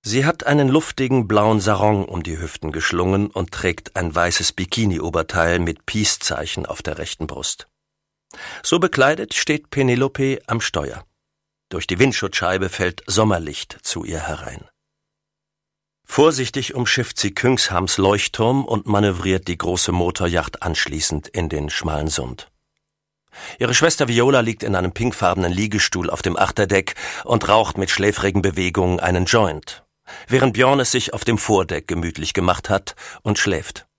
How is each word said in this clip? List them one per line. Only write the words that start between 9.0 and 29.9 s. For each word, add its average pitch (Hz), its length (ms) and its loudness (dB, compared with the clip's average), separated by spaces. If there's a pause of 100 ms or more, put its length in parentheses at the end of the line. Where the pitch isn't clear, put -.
steht - 360 -2
Penelope 135 760 0
am 117 140 -2
Steuer. 67 420 -6 (640)
Durch 87 200 -8
die 90 120 -2
Windschutzscheibe 95 680 0
fällt 90 360 -4
Sommerlicht 90 760 0
zu - 240 -6
ihr 80 160 -6
herein. - 420 -8 (1400)
Vorsichtig 135 680 2
umschifft 123 460 -2
sie - 140 -2
Kungshams 95 640 0
Leuchtturm 110 680 2
und 110 220 -4
manövriert 95 640 0
die 85 80 -4
große 87 340 -2
Motoryacht 87 720 -2
anschließend 78 640 -4
in 82 220 -4
den 76 200 -4
schmalen 78 380 -4
Sund. 64 420 -6 (1080)
Ihre 123 140 0
Schwester 156 340 2
Viola 120 320 4
liegt 113 240 -2
in 101 140 0
einem 90 160 0
pinkfarbenen 92 580 0
Liegestuhl 98 580 -2
auf - 120 -4
dem 87 160 -2
Achterdeck 95 580 2 (300)
und 117 240 0
raucht 107 280 4
mit 98 120 -2
schläfrigen 98 520 2
Bewegungen 90 600 0
einen 90 240 2
Joint, 87 580 0 (460)